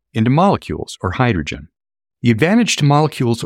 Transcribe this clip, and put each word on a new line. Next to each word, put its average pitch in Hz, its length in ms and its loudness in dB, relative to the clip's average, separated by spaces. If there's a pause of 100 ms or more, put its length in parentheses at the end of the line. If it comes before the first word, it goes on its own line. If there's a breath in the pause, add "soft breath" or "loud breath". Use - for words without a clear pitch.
(140)
into 117 160 0
molecules 151 720 -2
or 95 100 -4
hydrogen. 87 560 -2 (540)
The 120 100 2
advantage 180 460 2
to 151 80 0
molecules 143 600 0